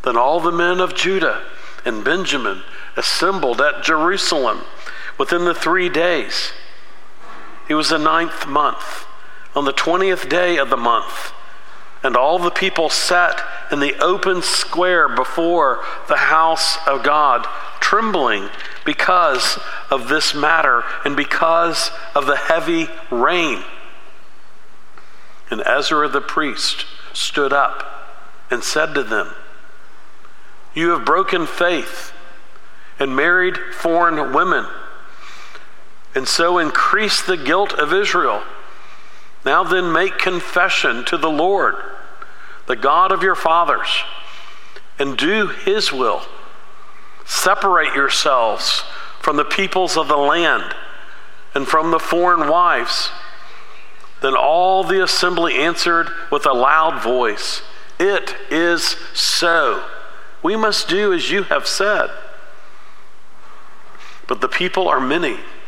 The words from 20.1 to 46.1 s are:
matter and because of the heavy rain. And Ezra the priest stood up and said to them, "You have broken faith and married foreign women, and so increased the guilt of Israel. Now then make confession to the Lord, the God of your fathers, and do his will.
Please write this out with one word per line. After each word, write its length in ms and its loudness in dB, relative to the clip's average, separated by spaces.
matter 500 4
and 120 0
because 720 2
of 120 2
the 100 2
heavy 520 0
rain. 520 2
And 160 -2
Ezra 420 2
the 120 0
priest 680 -2
stood 400 0
up 640 -2
and 120 0
said 320 0
to 80 0
them, 320 -2
"You 180 0
have 140 0
broken 420 2
faith 680 0
and 180 0
married 420 2
foreign 580 2
women, 340 2
and 120 0
so 320 2
increased 680 2
the 100 2
guilt 380 0
of 180 0
Israel. 500 2
Now 200 4
then 280 2
make 260 2
confession 880 2
to 100 0
the 140 2
Lord, 460 2
the 100 0
God 340 4
of 120 2
your 120 2
fathers, 540 2
and 180 0
do 320 2
his 440 0
will. 300 0